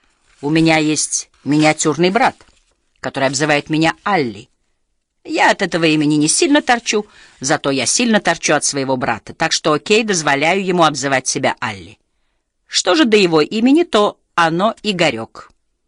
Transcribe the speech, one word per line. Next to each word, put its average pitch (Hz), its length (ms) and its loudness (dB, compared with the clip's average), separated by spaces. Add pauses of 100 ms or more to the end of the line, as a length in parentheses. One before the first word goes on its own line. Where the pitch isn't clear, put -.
(400)
У 143 100 -4
меня 160 280 4
есть - 520 -4 (120)
миниатюрный 151 680 2
брат, 226 260 0 (640)
который 135 260 -4
обзывает 143 420 0
меня 160 260 0 (100)
Алли. 131 440 -4 (760)
Я 330 260 0
от 208 120 -2
этого 170 220 -2
имени 151 300 2
не 151 140 2
сильно 294 340 2
торчу, 233 440 -2 (340)
зато 139 300 -2
я 127 160 -2
сильно 226 340 0
торчу 165 340 0
от 143 100 0
своего 135 320 -2
брата, 123 380 -6
так 160 180 -2
что - 200 0
окей, 208 320 0
дозволяю 165 600 0
ему 180 200 2
обзывать 139 420 -2
себя 131 340 -2
Алли. 101 380 -12 (680)
Что - 280 -2
же 311 100 2
до 220 120 2
его 170 240 4
имени, 247 420 2
то 208 380 0 (140)
оно 170 480 0
Игорёк. 160 680 -4 (380)